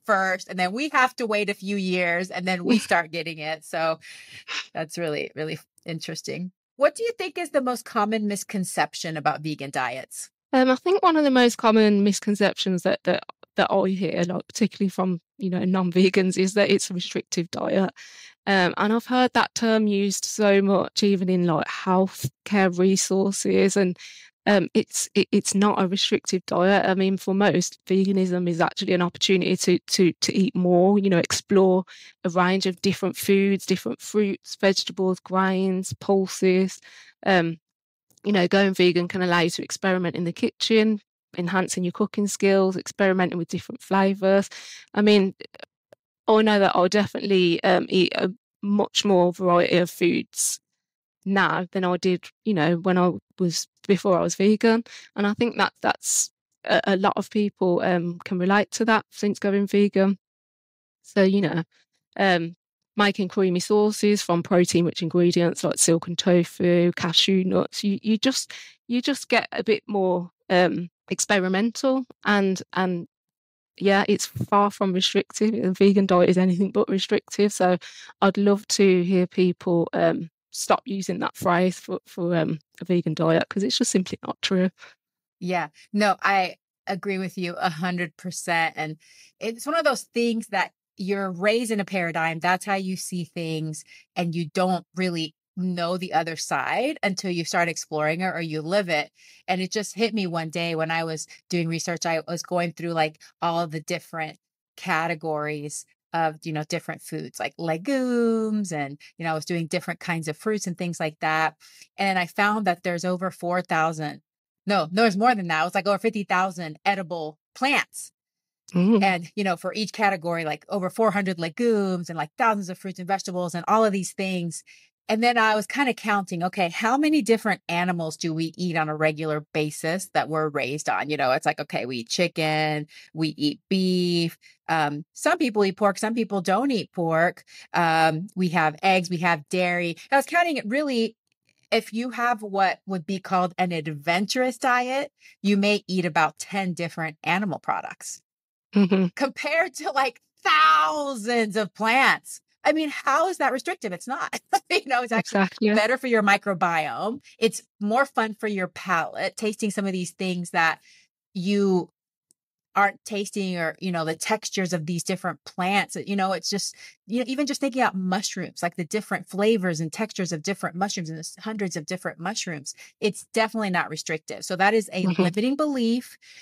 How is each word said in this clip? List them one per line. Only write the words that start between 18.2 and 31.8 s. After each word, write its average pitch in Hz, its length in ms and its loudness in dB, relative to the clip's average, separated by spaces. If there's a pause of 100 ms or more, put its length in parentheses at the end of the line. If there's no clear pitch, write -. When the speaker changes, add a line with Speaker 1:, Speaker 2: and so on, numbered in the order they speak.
Speaker 2:
Um, 190 300 4
and 208 160 2
I've 233 120 -2
heard 254 280 2
that - 220 2
term 220 320 2
used 202 360 0
so 202 380 4
much, 196 420 2
even 196 240 2
in, 180 180 2
like, 160 220 2
healthcare 190 1120 0
resources, 190 960 2
and, 185 220 2 (480)
um, 196 280 4
it's, - 400 -2
it, 202 200 2
it's - 200 2
not 202 280 2
a 185 80 2
restrictive - 560 -2
diet. 190 400 4
I 190 80 2
mean, 190 240 0
for 190 160 -4
most, 190 520 2
veganism 185 640 2
is 170 140 0
actually 185 320 0
an 180 80 2
opportunity 180 560 0
to, 180 220 2
to, - 340 2
to - 200 -4
eat - 220 2
more, 180 420 4
you 196 120 2
know, 175 80 4
explore 190 680 2 (400)